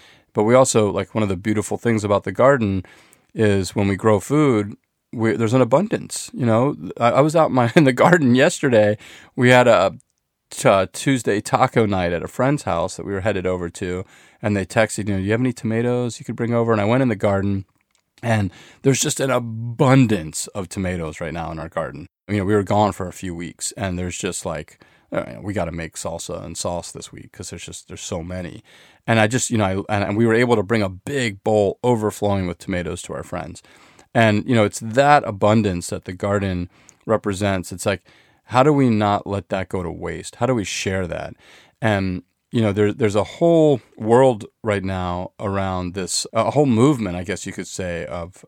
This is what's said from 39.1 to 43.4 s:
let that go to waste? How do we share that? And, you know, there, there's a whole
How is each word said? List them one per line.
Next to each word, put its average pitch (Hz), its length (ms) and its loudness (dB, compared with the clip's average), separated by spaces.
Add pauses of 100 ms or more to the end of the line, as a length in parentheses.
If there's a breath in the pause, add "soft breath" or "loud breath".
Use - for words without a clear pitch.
let 98 220 -6
that 95 200 -4
go 92 140 -6
to 85 80 -6
waste? 82 460 -10
How 120 100 -2
do 127 80 0
we 107 100 -2
share 95 440 -4
that? 78 260 -10 (460 soft breath)
And, 95 420 -2 (300)
you 120 80 0
know, 107 120 2
there, 104 200 2
there's 110 240 -2
a 98 80 2
whole 160 560 2 (160)